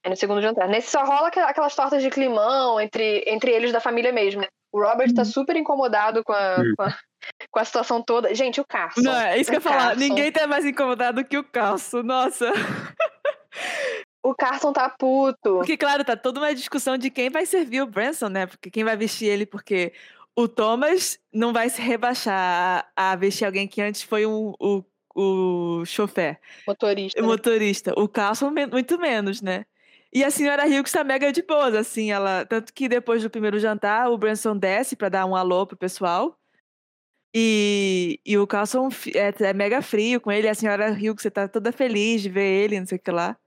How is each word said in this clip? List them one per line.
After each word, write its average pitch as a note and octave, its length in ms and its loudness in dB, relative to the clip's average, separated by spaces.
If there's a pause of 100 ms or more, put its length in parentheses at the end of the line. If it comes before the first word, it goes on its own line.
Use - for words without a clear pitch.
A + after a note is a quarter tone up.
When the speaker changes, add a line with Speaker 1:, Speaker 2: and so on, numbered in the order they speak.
Speaker 1:
É F#3 60 -4
no F#3+ 60 -2
segundo G3+ 260 0
jantar. G#3+ 280 0
Nesse A3 220 0
só C#4+ 120 2
rola C#4 240 2
aquela, E4+ 220 2
aquelas D4 260 0
tortas C#4 260 2
de C4+ 80 0
climão B3+ 720 2
entre, G#3+ 480 0
entre A3 240 0
eles A#3 220 2
da A3+ 80 2
família A#3 320 0
mesmo, G3+ 280 0
né? F#3+ 60 -6 (240)
O G#3 100 0
Robert A#3 320 4
tá A3+ 100 4
Speaker 2:
Uhum. - 20 4
Speaker 1:
super C4+ 300 -2
incomodado A3+ 680 2
com - 80 -4
a, G3 280 2
Speaker 3:
Uhum. A#2 180 2
Speaker 1:
com G2+ 60 -2
a, - 140 -4 (540)
com - 80 0
a A3 60 0
situação A#3 360 -2
toda. A#3 320 0
Gente, B3 280 -2
o C#4 40 -4
Carson. G3+ 360 -4
Speaker 2:
Não, C4 120 4
é A3 240 2
isso C4+ 140 0
que D#4+ 60 2
Speaker 1:
O - 20 0
Speaker 2:
eu - 20 -2
ia - 0 -
falar. C#4 260 2
Speaker 1:
Carson. A#3 120 0
Speaker 2:
Ninguém C#4+ 320 0
tá D4+ 160 0
mais C#4+ 180 0
incomodado B3 600 -2
que C#4 120 -4
o D4 60 -4
Carson. G#3+ 600 -2
Nossa. B3+ 480 0
<laughs> - 460 -6 (1200)
Speaker 1:
O B3+ 140 0
Carson C#4 380 0
tá C4 160 2
puto. C4+ 480 0 (180)
Speaker 2:
Porque, F#3 220 0
claro, C#4+ 260 2
tá B3 120 0
toda B3+ 260 -4
uma D4+ 120 0
discussão C4 440 -4
de C4 120 -4
quem C4 200 -2
vai D#4+ 160 -2
servir C4+ 360 0
o C4+ 60 -2
Branson, A3+ 400 -4
né? F#3+ 180 -4
Porque - 240 -20
quem A3 140 -4
vai A3 140 0
vestir A3 300 -4
ele, G3+ 180 0
porque F#3 480 -4 (420)
o A#3+ 120 2
Thomas A#3+ 720 0 (160)
não A#3 200 2
vai A#3 160 2
se B3 120 -6
rebaixar G3 1040 0 (100)
a, F#3+ 160 2
a F#3+ 40 2
vestir G3 300 0
alguém G3 220 -2
que G#3 140 -6
antes G#3 220 -4
foi G#3+ 220 0
um, G#3+ 340 -4
o, G3 240 0 (320)
o F3+ 720 0
chofer. F3 520 -2 (300)
Speaker 1:
Motorista, G3+ 520 -2
Speaker 2:
O - 40 0
Speaker 1:
né? A3+ 60 2
Speaker 2:
motorista. A3 680 0
O G#3 120 2
Carson, A3 420 0
me-, D4 160 -2
muito B3+ 320 -2
menos, A3 420 -2
né? F#3+ 240 -4 (480)
E B3+ 100 4
a C#4 60 4
senhora C#4+ 380 2
Hughes C#4 240 2
tá D#4 120 0
mega C4+ 280 2
de D4 100 0
boas, D4 320 2
assim, G#3+ 380 -2
ela... G3 340 0
Tanto A3+ 280 -4
que C4 160 -4
depois A#3 340 0
do A3 60 -4
primeiro G#3+ 280 -2
jantar, G#3+ 540 0
o A#3+ 60 2
Branson G#3+ 400 0
desce G3 400 0
pra G3+ 100 -2
dar F#3+ 180 0
um F#3+ 100 0
alô F#3 300 2
pro F#3+ 120 -18
pessoal. F#3 580 -2 (960)
E, G3+ 920 2
e G#3 120 2
o G3+ 100 4
Carson G#3+ 420 0
fi-, - 260 -10
é, G3+ 240 2
é G3 140 2
mega G3+ 280 0
frio A#3 380 0
com G#3+ 120 -4
ele, G#3+ 180 2
a G#3+ 60 0
senhora G#3 360 0
Hughes, G#3 300 -2
você G#3+ 100 -4
tá G3 160 -2
toda G#3+ 240 -2
feliz A3+ 500 0
de G3 80 -4
ver G3 340 2
ele, G#3 160 0
não F#3 80 -8
sei F#3 100 -6
o - 40 -10
que F#3 100 -4
lá. F3 360 -2